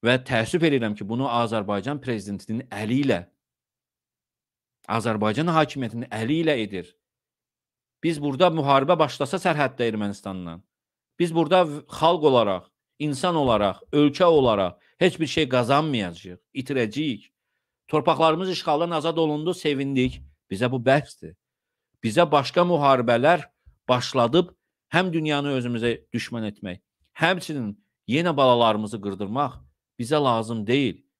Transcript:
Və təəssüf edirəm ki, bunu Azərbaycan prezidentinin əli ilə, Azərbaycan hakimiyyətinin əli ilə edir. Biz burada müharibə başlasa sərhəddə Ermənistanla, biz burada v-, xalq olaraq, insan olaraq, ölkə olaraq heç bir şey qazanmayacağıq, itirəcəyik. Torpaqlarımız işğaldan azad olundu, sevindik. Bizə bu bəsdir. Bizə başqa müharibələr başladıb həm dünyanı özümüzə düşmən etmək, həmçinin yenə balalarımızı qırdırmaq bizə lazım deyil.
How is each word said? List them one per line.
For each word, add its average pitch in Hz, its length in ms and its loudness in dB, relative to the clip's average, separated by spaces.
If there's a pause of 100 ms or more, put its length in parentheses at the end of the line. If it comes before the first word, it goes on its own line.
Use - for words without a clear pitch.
Və 120 240 2
təəssüf 127 400 0
edirəm 117 320 0
ki, 104 80 -10
bunu 120 240 -4
Azərbaycan 113 720 -2
prezidentinin 107 720 -8
əli 107 320 -2
ilə, 113 140 2 (1700)
Azərbaycan 110 640 0
hakimiyyətinin 131 560 -2
əli 113 380 -4
ilə 151 160 2
edir. 98 320 -8 (1040)
Biz 160 220 -2
burada 147 260 2
müharibə 143 480 4
başlasa 156 400 -2
sərhəddə 147 540 0
Ermənistanla, 98 640 -8 (680)
biz 170 160 -2
burada 165 320 4
v-, 147 160 -10
xalq 165 460 0
olaraq, 104 400 2 (260)
insan 151 400 -2
olaraq, 107 460 2 (100)
ölkə 147 320 4
olaraq 117 560 4 (160)
heç 180 240 0
bir 151 80 -2
şey 160 240 0
qazanmayacağıq, 117 880 -2 (160)
itirəcəyik. 127 720 -4 (640)
Torpaqlarımız 160 640 0
işğaldan 165 400 -2
azad 160 240 -2
olundu, 156 320 -2
sevindik. 139 680 -2 (260)
Bizə 120 240 -2
bu 131 80 -4
bəsdir. 123 560 -2 (640)
Bizə 117 240 2
başqa 151 400 2
müharibələr 139 840 2 (380)
başladıb 123 680 0 (400)
həm 185 160 0
dünyanı 147 480 -2
özümüzə 120 320 -2 (160)
düşmən 113 400 -6
etmək, 95 320 -12 (400)
həmçinin 156 560 -2 (320)
yenə 165 280 0
balalarımızı 117 600 4
qırdırmaq 101 640 -6 (400)
bizə 123 160 -2
lazım 113 500 0
deyil. 123 380 0 (160)